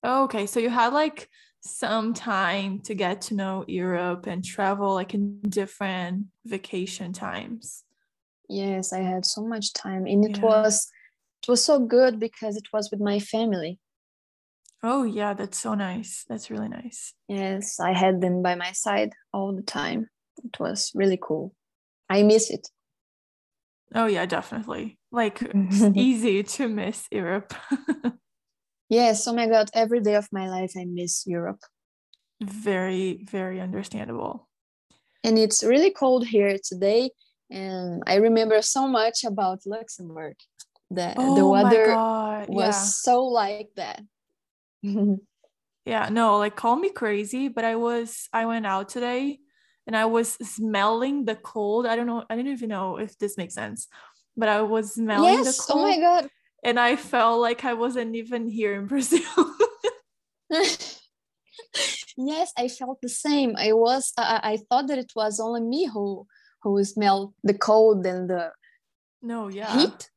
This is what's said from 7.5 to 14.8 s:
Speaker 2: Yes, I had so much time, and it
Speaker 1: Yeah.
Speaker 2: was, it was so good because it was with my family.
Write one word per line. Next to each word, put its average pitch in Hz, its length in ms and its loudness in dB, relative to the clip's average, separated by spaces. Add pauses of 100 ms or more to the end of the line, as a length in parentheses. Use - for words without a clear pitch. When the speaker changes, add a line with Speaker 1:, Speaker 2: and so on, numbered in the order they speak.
Speaker 2:
Yes, 196 420 -4
I 185 80 -6
had 185 260 -2
so - 220 -2
much 220 260 -6
time, 190 320 -6
and 202 200 6
it 208 140 -4
Speaker 1:
Yeah. - 20 0
Speaker 2:
was, 214 500 4 (500)
it - 80 -10
was 240 140 4
so 294 160 4
good 240 400 4
because 220 380 -6
it 202 160 -14
was 208 180 -2
with 202 80 -6
my 202 200 0
family. 202 600 -2 (1040)